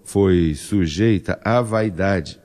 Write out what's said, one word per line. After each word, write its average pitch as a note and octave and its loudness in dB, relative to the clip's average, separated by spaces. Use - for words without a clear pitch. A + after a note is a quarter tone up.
foi F2+ 2
sujeita F#2 -2
à A#2 0
vaidade, G2 -2